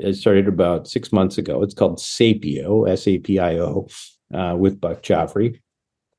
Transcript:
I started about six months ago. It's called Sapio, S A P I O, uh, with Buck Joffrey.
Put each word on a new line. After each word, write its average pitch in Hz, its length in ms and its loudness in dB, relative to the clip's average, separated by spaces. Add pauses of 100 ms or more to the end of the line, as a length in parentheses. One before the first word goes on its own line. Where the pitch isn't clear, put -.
I 98 60 0
started 98 360 4
about 87 400 0
six - 240 -8
months 95 280 2
ago. 82 240 -4
It's 101 100 -2
called 85 240 0
Sapio, 104 880 0
S 92 200 0
A 95 100 4
P 95 220 0
I 85 180 0
O, 92 300 -4 (440)
uh, 90 240 -4
with 95 240 2
Buck 85 220 -4
Joffrey. 101 580 -2 (600)